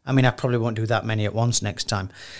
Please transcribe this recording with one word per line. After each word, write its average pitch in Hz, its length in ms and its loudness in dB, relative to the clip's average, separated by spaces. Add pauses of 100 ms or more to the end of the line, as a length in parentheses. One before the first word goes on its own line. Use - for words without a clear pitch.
I 131 80 -4
mean, 135 120 6
I 127 60 6
probably 123 280 0
won't 117 180 -2
do 110 100 -2
that 110 180 0
many 110 200 0
at 101 100 -2
once 113 280 2
next - 260 -4
time. 98 220 -2 (300)